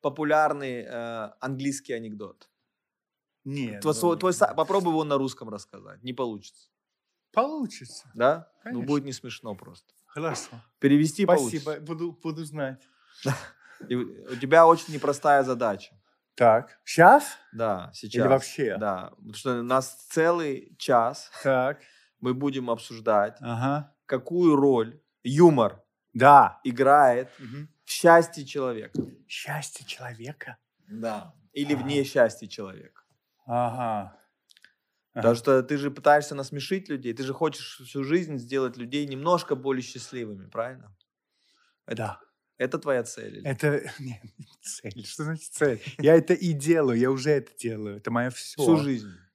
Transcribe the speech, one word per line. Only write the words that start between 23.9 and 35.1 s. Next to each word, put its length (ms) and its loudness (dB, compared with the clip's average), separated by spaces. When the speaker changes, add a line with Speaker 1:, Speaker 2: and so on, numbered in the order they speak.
Speaker 1:
какую 500 2
роль 460 2
юмор 600 6
Speaker 2:
Да. 500 8
Speaker 1:
играет 680 4
Speaker 2:
Мгм. 280 -16
Speaker 1:
в 60 -12
счастье 540 4
человека. 540 -8
Speaker 2:
Счастье 580 -12
человека? 720 -16
Speaker 1:
Да. 460 -10
Или 220 -4
в 60 -6
Speaker 2:
Ага. 80 -6
Speaker 1:
несчастье 580 0
человека. 560 -18
Speaker 2:
Ага. 720 -4